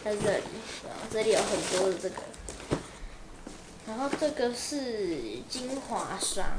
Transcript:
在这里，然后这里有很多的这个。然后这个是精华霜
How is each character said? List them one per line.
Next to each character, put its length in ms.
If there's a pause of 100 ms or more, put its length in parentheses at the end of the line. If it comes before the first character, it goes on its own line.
在 120
这 220
里， 60 (400)
然 120
后 60 (120)
这 80
里 80
有 100
很 220 (160)
多 120
的 120
这 80
个。 60 (1700)
然 140
后 100 (100)
这 120
个 240
是 920
精 320
华 400
霜 240 (160)